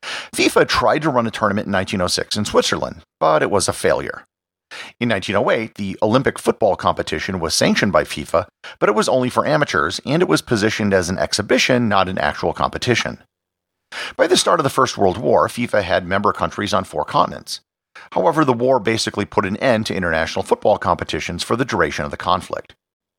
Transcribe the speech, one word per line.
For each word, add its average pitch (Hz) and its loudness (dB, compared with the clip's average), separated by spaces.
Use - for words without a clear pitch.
fifa - 2
tried 123 2
to 156 0
run 120 2
a 107 -4
tournament 104 0
in 101 -4
nineteen 95 0
oh 90 0
six - -2
in 107 0
Switzerland, - -2
but 156 2
it 104 0
was 92 2
a 98 2
failure. 69 -2
In 120 0
nineteen 101 0
oh 196 2
eight, 113 -2
the 98 -6
Olympic 120 2
football - 0
competition 92 -2
was 82 -2
sanctioned 160 2
by 76 4
fifa, 80 -2
but - 2
it 330 4
was 220 0
only 127 2
for - 0
amateurs, 92 0
and 156 0
it - 0
was 156 2
positioned 107 0
as 90 2
an 95 -2
exhibition, 120 2
not 95 2
an 95 -4
actual 73 0
competition. 76 -2
By 285 4
the 339 4
start 180 4
of 147 2
the 135 2
First - 0
World 92 2
War, 110 2
fifa 113 -2
had 90 0
member 98 2
countries - -2
on 95 0
four 78 -4
continents. - -2
However, 160 2
the 131 4
war 127 2
basically 107 -2
put 101 -8
an 92 -4
end 110 0
to - -6
international 82 -2
football - 0
competitions 85 -4
for 117 -4
the 123 0
duration 85 -2
of 73 -8
the 73 -10
conflict. - -4